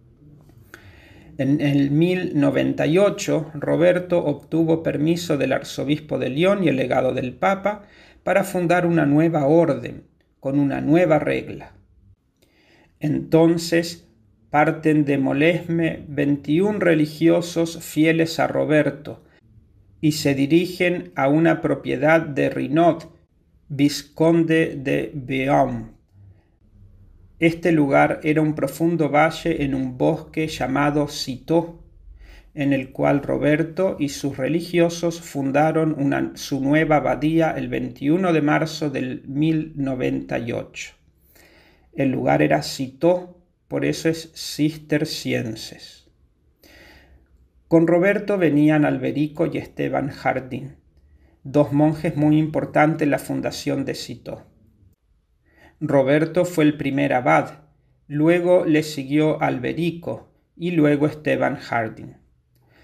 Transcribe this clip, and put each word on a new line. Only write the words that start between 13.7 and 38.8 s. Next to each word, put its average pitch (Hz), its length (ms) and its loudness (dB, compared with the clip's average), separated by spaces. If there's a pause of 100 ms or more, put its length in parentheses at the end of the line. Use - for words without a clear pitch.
parten 151 540 2
de 139 140 0
Molesme 160 880 -2
veintiún 147 760 0
religiosos 165 1040 0
fieles 160 560 0
a 135 80 2
Roberto 135 800 -2 (760)
y 151 120 2
se 139 220 -2
dirigen 175 800 0
a 135 140 0
una 160 340 2
propiedad 143 580 0
de 143 300 -2
Rinot, 143 600 0 (580)
vizconde 160 1080 2
de 143 380 -2
Beaume. 131 800 0 (1500)
Este 165 340 2
lugar 147 500 4
era 151 180 2
un 156 140 2
profundo 156 540 0
valle 156 560 0
en 135 100 -2
un 127 240 -4
bosque 156 480 -2
llamado 147 640 0
Citeaux, 165 720 -4 (760)
en 139 180 0
el 131 200 -2
cual 143 300 0
Roberto 151 760 0
y 143 120 -4
sus - 260 -6
religiosos 170 840 -2
fundaron 151 800 0
una, 135 360 -2
su - 260 -8
nueva 151 360 2
abadía 147 600 0
el 127 120 -6
veintiuno 139 640 -2
de 156 100 2
marzo 151 480 -2